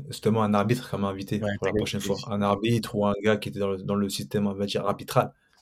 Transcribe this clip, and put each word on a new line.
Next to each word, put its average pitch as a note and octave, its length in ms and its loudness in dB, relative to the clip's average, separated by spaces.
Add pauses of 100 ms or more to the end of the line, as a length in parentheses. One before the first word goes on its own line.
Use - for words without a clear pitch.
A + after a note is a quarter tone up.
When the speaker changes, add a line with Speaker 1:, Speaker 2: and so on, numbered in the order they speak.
Speaker 1:
justement A2 340 2
un G#2 120 4
arbitre G#2 360 2
comme G2 140 -2
invité G2 400 -4
Speaker 2:
Ouais, G#2 140 -2
Speaker 1:
pour F#2+ 100 -2
la F2+ 60 0
Speaker 2:
t'as G#2+ 40 0
Speaker 1:
prochaine G#2 220 -2
Speaker 2:
gagné. G2 160 -2
Speaker 1:
fois. G#2 180 -6
Un G2+ 80 0
arbitre G#2+ 540 2
ou G#2 100 4
un G2+ 160 4
gars G#2+ 140 4
qui G#2 140 -4
était G2+ 100 -6
dans G2 120 0
le, F#2+ 120 -2
dans G2+ 120 -2
le G2+ 120 2
système, G#2 400 -2
on G2 60 -2
va G2 120 -2
dire, G2 200 -2
arbitral. - 480 0 (280)